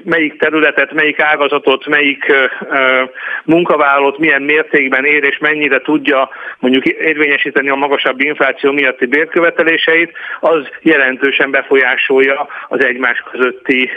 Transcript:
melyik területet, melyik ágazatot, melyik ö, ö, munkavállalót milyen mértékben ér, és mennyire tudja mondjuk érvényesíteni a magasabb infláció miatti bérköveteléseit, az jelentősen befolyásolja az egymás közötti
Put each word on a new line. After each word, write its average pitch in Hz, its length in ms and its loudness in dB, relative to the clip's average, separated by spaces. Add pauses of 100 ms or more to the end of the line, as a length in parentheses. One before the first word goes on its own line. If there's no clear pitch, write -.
melyik 160 340 -2
területet, 151 540 0
melyik 151 280 0
ágazatot, 143 640 0
melyik 147 240 2 (200)
ö, 135 160 4 (260)
ö, 131 320 2 (420)
munkavállalót 147 760 2
milyen 147 240 2
mértékben 143 640 0
ér, 147 200 2
és 139 140 0
mennyire 151 420 0
tudja 139 480 0 (300)
mondjuk 131 260 2
érvényesíteni 147 840 0
a 139 60 0
magasabb 139 460 -2
infláció 139 520 0
miatti 135 340 0
bérköveteléseit, 165 1040 0 (280)
az 156 280 0 (120)
jelentősen 135 680 2
befolyásolja 135 1000 2 (200)
az 131 160 0
egymás 123 460 -2
közötti 127 680 -2